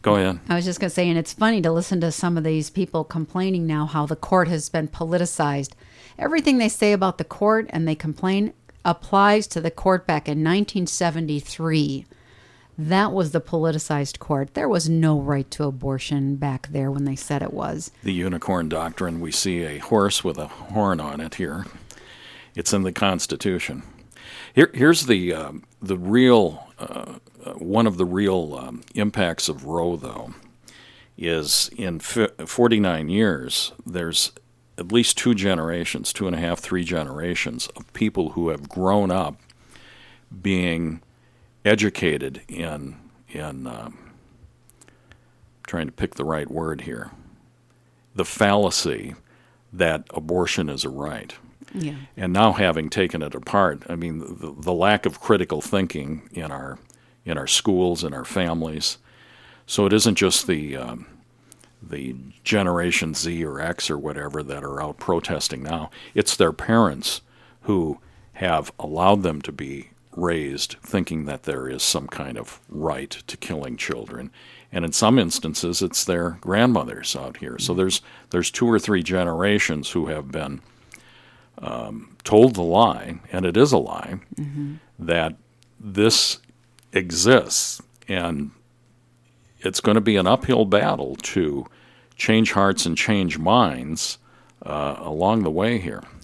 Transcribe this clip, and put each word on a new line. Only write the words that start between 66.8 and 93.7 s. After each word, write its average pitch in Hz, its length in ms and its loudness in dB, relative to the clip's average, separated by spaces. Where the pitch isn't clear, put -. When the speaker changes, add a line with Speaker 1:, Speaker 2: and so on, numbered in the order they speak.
Speaker 1:
who 85 360 -2
have 82 440 -2
allowed 92 440 2
them 78 200 -2
to 76 100 -12
be 69 380 -12
raised 80 680 -4
thinking 80 440 -4
that 71 160 -10
there 65 260 -6
is 64 140 -6
some 69 240 -2
kind 65 320 -10
of - 200 -14
right 73 400 -4
to - 260 -14
killing 76 400 -8
children. - 540 -8
And 87 120 -2
in 78 80 -4
some 117 260 4
instances, 87 640 -2
it's - 220 -2
their 87 360 -2
grandmothers 98 760 0
out 65 240 -10
here. - 200 -12
So - 140 -2
Speaker 2:
Mm-hmm. 87 80 0
Speaker 1:
there's, 92 200 2
there's 90 200 0
two - 180 2
or 113 100 6
three 95 240 2
generations 87 880 0
who 80 160 -2
have 76 260 -6
been, 71 300 -8
um, - 640 -10
told 113 300 8
the 90 80 -2
lie, 85 560 2
and 92 140 -2
it 87 100 2
is 135 160 8
a 104 60 6
lie, - 420 -6
Speaker 2:
Mm-hmm. 143 380 -8
Speaker 1:
that 82 360 0
this 104 600 2
exists. 92 880 4
And 85 420 -2
it's - 200 -2
gonna 110 200 4
be 104 160 4
an 92 100 4
uphill 117 380 4
battle 95 520 2
to 73 500 -2
change 110 360 4
hearts 98 340 2
and 80 100 0
change 92 420 0
minds, 80 800 2